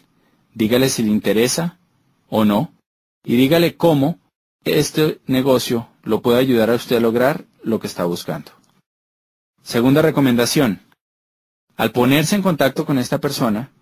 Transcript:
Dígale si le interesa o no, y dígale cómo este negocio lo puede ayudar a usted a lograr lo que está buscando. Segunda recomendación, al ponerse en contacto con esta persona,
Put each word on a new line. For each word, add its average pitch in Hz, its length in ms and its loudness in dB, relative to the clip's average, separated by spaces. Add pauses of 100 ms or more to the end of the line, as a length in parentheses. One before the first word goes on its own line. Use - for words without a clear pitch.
(540)
Dígale 117 340 0
si 131 140 -4
le 107 80 0
interesa 107 680 -2 (520)
o 107 160 2
no, 104 260 0 (520)
y 120 120 -2
dígale 156 400 2
cómo 156 440 0 (440)
este 156 600 -2
negocio 131 640 0 (140)
lo 107 180 -2
puede 120 180 2
ayudar 117 320 2
a 120 40 2
usted 123 220 -2
a 113 40 2
lograr 120 460 0 (160)
lo 110 180 -2
que - 60 -10
está - 180 -6
buscando. 87 480 -8 (1120)
Segunda 131 400 2
recomendación, 127 800 0 (920)
al 113 160 -2
ponerse 139 440 2
en 196 60 -2
contacto 151 420 0
con 147 140 -2
esta 123 200 -4
persona, 131 520 -4 (120)